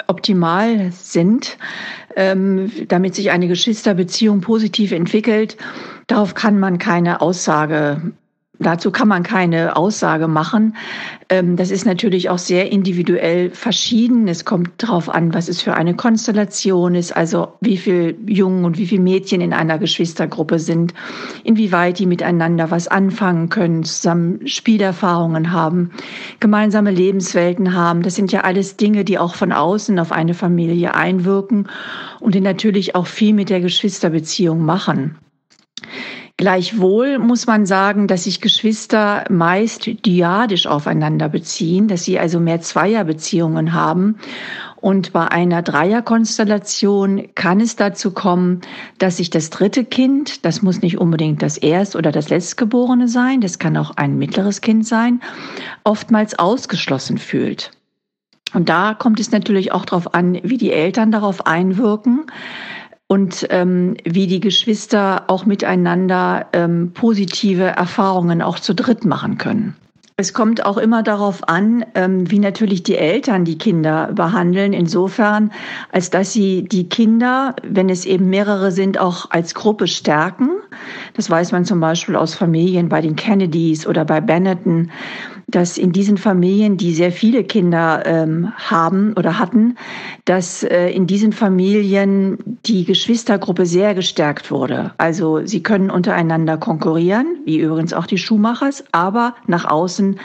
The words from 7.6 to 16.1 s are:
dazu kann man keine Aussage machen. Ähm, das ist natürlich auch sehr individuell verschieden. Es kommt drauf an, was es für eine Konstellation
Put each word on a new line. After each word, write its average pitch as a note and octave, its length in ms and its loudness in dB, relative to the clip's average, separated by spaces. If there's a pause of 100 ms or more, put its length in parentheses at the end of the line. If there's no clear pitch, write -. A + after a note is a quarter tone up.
dazu E3+ 280 0
kann - 180 2
man F#3 140 2
keine E3+ 540 0
Aussage D#3+ 520 0
machen. G#3+ 480 2 (520)
Ähm, F3+ 280 2
das F#3 140 0
ist F#3+ 140 -4
natürlich F#3 460 0
auch F3+ 80 0
sehr F3+ 320 0
individuell F3+ 800 0
verschieden. A#3 800 0
Es E3 160 -4
kommt F3 340 -2
drauf F3 300 -2
an, E3 260 0
was E3+ 140 -2
es F3 120 -4
für - 140 -2
eine E3+ 200 0
Konstellation G#3 1000 0